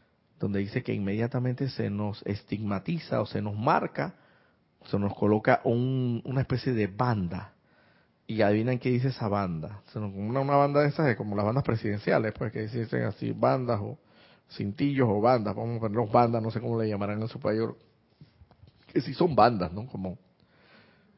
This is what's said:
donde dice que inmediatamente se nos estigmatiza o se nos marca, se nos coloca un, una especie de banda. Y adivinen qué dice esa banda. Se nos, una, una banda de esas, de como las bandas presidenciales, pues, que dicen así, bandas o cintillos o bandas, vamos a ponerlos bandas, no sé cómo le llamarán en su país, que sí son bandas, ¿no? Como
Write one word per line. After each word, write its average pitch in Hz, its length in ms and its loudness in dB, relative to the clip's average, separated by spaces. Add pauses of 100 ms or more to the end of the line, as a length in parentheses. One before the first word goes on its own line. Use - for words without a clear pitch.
(400)
donde 101 180 -2
dice 104 240 -4
que 117 100 -4
inmediatamente 120 760 -2
se 110 200 -4
nos 101 360 -4
estigmatiza 107 960 -4
o 107 40 0
se 101 160 -4
nos 104 160 -4
marca, 147 600 0 (720)
se 101 120 0
nos 101 160 -2
coloca 107 500 4
un, 123 600 0
una 131 180 -2
especie 127 320 -2
de 107 140 2
banda. 98 680 -2 (720)
Y 110 160 0
adivinen 110 360 4
qué 127 120 0
dice 123 180 2
esa 120 200 -4
banda. 98 520 -2 (120)
Se 110 80 -8
nos, 101 120 -6
una, 110 280 -4
una 143 160 2
banda 143 240 6
de 147 80 6
esas, 151 180 0
de 120 100 4
como 104 200 -4
las 104 100 2
bandas 127 160 2
presidenciales, 110 720 0
pues, 123 160 -4
que 110 140 -6
dicen 117 380 -4
así, 113 260 -4
bandas 120 500 2
o 107 160 -8 (540)
cintillos 131 580 0
o 104 120 2
bandas, 110 340 4
vamos 113 240 -4
a - 20 -10
ponerlos 110 320 -2
bandas, 117 300 4
no 110 80 -4
sé 110 100 -4
cómo 117 220 -2
le 110 60 0
llamarán 104 340 -2
en 113 60 -4
su 127 120 -12
país, 107 220 0 (1300)
que - 80 0
sí 139 140 -2
son 170 200 2
bandas, 101 380 4
¿no? 104 140 -8
Como 95 320 -8 (1000)